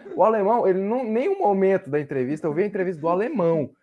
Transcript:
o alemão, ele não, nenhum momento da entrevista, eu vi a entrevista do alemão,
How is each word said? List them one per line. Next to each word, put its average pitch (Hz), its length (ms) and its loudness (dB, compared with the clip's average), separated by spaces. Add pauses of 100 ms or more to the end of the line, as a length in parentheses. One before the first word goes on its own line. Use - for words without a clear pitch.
(160)
o 170 80 4
alemão, 220 420 2
ele 190 140 2
não, 233 240 -2
nenhum 269 340 -2
momento 190 520 2
da 147 100 0
entrevista, 139 460 -4
eu 147 80 -2
vi 175 80 0
a 208 40 0
entrevista 185 360 -4
do 160 60 -4
alemão, 175 600 0 (120)